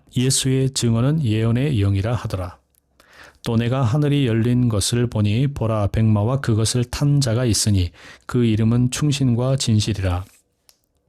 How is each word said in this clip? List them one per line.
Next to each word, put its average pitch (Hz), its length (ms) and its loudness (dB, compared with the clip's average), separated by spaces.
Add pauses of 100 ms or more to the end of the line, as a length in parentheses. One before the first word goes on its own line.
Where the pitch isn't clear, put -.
(160)
예수의 131 540 0
증언은 123 520 0
예언의 117 560 0
영이라." 98 360 0
하더라. 92 440 -8 (840)
또 117 120 -2
내가 120 260 0
하늘이 143 440 2
열린 120 420 2
것을 117 380 0
보니 110 480 0
보라, 110 320 -2
백마와 110 540 0
그것을 113 440 0
탄 143 360 0
자가 127 240 0
있으니 98 480 0 (340)
그 123 180 0
이름은 117 460 2
충신과 131 640 0
진실이라. 95 680 0 (840)